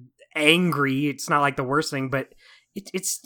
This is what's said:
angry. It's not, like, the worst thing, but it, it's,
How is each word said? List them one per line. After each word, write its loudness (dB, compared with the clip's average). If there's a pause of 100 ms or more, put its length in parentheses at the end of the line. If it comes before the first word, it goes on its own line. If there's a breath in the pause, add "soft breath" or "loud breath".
(360)
angry. 4
It's -6
not, 2
like, 0
the -4
worst -2
thing, -4
but -4 (460 soft breath)
it, -14
it's, -6